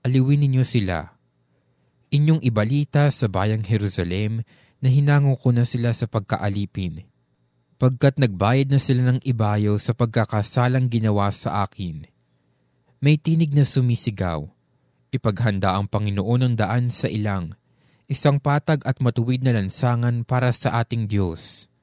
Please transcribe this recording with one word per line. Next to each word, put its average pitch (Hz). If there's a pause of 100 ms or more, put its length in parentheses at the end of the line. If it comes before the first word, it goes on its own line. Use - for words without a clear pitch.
"Aliwin 135
ninyo 131
sila. 90 (960)
Inyong 151
ibalita 135
sa 113
bayang 101
Jerusalem 101 (400)
na 131
hinango 143
ko 127
na 120
sila 120
sa 113
pagkaalipin, 98 (760)
pagkat 131
nagbayad 117
na 135
sila 127
ng 127
ibayo 104
sa -
pagkakasalang 120
ginawa 104
sa 101
akin." 80 (960)
May 151
tinig 160
na 143
sumisigaw, 101 (640)
"Ipaghanda 101
ang 101
Panginoon 104
ng 123
daan 117
sa -
ilang, 98 (480)
isang 143
patag 147
at -
matuwid 123
na 127
lansangan 120
para 127
sa 117
ating 113
Diyos. 95 (100)